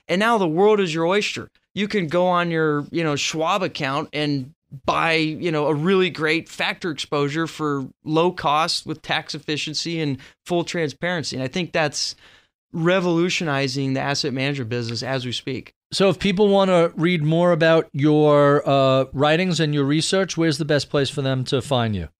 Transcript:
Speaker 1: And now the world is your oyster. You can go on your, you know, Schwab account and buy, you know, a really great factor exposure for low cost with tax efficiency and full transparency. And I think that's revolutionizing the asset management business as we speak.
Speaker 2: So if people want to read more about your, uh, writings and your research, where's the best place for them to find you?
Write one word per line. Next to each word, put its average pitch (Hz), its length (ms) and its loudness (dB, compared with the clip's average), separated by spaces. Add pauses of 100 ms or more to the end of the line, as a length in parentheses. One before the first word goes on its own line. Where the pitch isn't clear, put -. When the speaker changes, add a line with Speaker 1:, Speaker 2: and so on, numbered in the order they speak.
Speaker 1:
And 180 120 0
now 226 180 2
the 185 100 0
world 202 300 4
is 175 160 0
your 165 120 0
oyster. 185 440 -2 (240)
You 202 140 -2
can 202 180 -2
go 175 200 2
on 175 260 0
your, 151 400 0
you 165 100 -2
know, 151 140 0
Schwab 165 480 -2
account 143 480 -4
and 147 400 -4 (320)
buy, 156 300 0
you 156 360 -2
know, 147 160 0
a 156 80 2
really 185 360 2
great 156 380 -2
factor 185 420 -6
exposure 147 580 -2
for 143 380 -4 (180)
low 160 260 2
cost 160 560 -2
with 147 160 -10
tax 156 320 -6
efficiency 156 680 -6
and 139 180 -2 (260)
full 175 200 0
transparency. 170 720 -4
And 131 60 -6
I 131 60 -4
think 170 240 -6
that's 151 420 -2 (580)
revolutionizing 165 1200 0
the 135 60 -2
asset 139 320 -2
management 135 380 -4
business 117 320 -4
as 127 240 -4
we 120 60 -6
speak. - 400 -10 (200)
Speaker 2:
So 196 160 2
if 185 100 0
people 202 300 2
want 196 200 4
to 170 280 4
read 175 260 0
more 170 300 2
about 165 400 4
your, 147 760 4
uh, 135 440 4
writings 160 480 2
and 151 120 0
your 143 120 0
research, 160 520 0
where's 160 220 0
the 160 60 -4
best 147 260 0
place 139 180 0
for 143 140 -6
them 131 220 -2
to 131 180 0
find 117 320 0
you? 82 140 -6 (120)